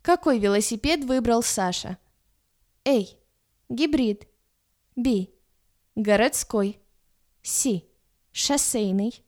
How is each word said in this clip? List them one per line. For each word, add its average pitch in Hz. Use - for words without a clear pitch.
Какой 330
велосипед 214
выбрал 240
Саша? 185
Эй, 240
гибрид. 240
Би, 233
городской. 208
Си, -
шоссейный. 214